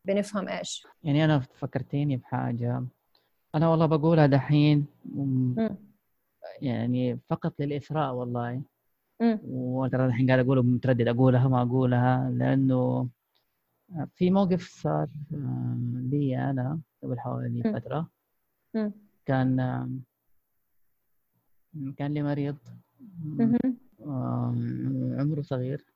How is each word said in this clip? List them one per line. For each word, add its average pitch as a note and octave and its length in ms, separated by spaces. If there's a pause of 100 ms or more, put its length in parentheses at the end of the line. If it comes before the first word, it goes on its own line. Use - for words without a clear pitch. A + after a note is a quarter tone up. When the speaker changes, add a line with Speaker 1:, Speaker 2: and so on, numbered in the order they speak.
Speaker 1:
بنفهم G3+ 420
إيش. - 400 (160)
Speaker 2:
يعني D3+ 220
أنا D3+ 140
فكرتيني C#3 760
بحاجة. B2 680 (720)
أنا D#3+ 140
والله E3 160
بقولها D#3 400
دحين، D3 600 (200)
مم، C3 520
Speaker 1:
مم. G#3+ 200 (840)
Speaker 2:
يعني B2 580 (100)
فقط D#3+ 300
للإثراء C#3+ 540
والله. B2 480 (600)
Speaker 1:
مم. A3+ 220
Speaker 2:
وترى B2+ 640
الحين B2+ 220
قاعد B2+ 120
أقوله B2+ 240
متردد B2 440
أقولها B2+ 400
ما B2+ 140
أقولها، B2+ 680
لأنه B2+ 760 (1080)
في F3+ 160
موقف F#3 380
صار، D3+ 400 (240)
آم، B2 760
لي C3+ 380
أنا C3+ 300 (240)
قبل B2+ 160
حوالي B2 460
Speaker 1:
مم. A2+ 140
Speaker 2:
فترة. C#3+ 280 (680)
Speaker 1:
مم. G#3+ 180 (340)
Speaker 2:
كان، C3 340
آم، B2+ 440 (1900)
كان C#3+ 160
لي D3 100
مريض، C#3+ 340 (680)
Speaker 1:
مهم. A#3 540 (280)
Speaker 2:
آم... B2 1120
عمره D3 220
صغير C3 440 (100)